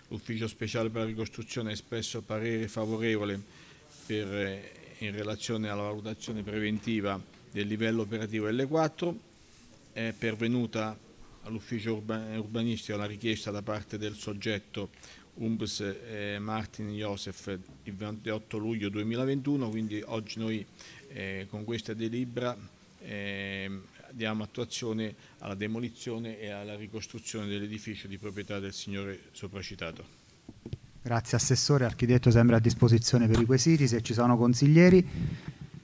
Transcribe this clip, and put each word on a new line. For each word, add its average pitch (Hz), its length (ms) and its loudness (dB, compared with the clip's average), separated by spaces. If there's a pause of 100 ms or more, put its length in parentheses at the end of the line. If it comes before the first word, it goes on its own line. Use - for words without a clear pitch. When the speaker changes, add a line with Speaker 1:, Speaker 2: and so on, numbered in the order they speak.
Speaker 1:
l'ufficio 113 400 -6
speciale 113 400 -4
per 113 140 -4
la 110 40 0
ricostruzione 110 640 -6
ha - 20 -6
espresso 113 500 -8
parere 110 460 -2
favorevole 107 920 -2 (440)
per, 107 280 -4
eh, 98 360 -4 (280)
in 104 140 -6
relazione 107 560 -4
alla 104 140 -4
valutazione 107 600 -8
preventiva 104 800 -2 (300)
del 101 160 -2
livello 113 360 0
operativo 107 480 -4
L 131 180 0
quattro. 160 480 0 (760)
È 113 240 -4
pervenuta 113 800 -2 (460)
all'ufficio 110 520 -4
urba-, 110 420 -6
urbanistico 110 600 -2
la 104 100 -4
richiesta 107 440 -2
da 101 120 -6
parte 107 360 -6
del 104 160 -6
soggetto 101 760 -6 (440)
umps, 110 460 -4
eh, 101 580 -6
Martin 107 540 -6
Joseph 101 680 -6 (260)
il 104 100 -10
ventotto 107 600 -8
luglio 107 320 -2
duemilaventuno, 127 800 -2
quindi 107 380 -4
oggi 110 320 -8
noi, 110 260 -4 (440)
eh, 95 420 -8
con 107 140 -8
questa 113 280 -6
delibera, 120 640 -4 (440)
ehm, 98 840 -8 (300)
diamo 110 320 -4
attuazione 110 720 -6 (240)
alla 101 160 -8
demolizione 113 840 -6
e 107 120 -10
alla 101 260 -10
ricostruzione 107 720 -8
dell'edificio 104 580 -6
di 98 100 -10
proprietà 101 440 -6
del 98 120 -6
signore 98 460 -6 (140)
sopracitato. 92 920 -10 (840)
Speaker 2:
Grazie 117 300 2
Assessore, 127 480 4
architetto 123 460 6
sempre 117 260 10
a - 20 8
disposizione 117 720 6
per 113 100 6
i 120 60 4
quesiti, 139 420 6
se 117 140 4
ci 113 140 -2
sono 120 240 6
consiglieri. 156 680 10 (760)